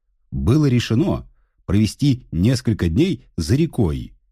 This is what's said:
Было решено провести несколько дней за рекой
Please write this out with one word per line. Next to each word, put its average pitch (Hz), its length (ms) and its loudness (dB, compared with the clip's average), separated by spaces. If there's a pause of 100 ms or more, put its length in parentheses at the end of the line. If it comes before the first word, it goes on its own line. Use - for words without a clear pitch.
(300)
Было 113 360 0
решено 117 600 0 (380)
провести 110 640 0
несколько 98 600 0
дней 151 340 -2 (120)
за 82 200 -2
рекой 85 560 -2 (200)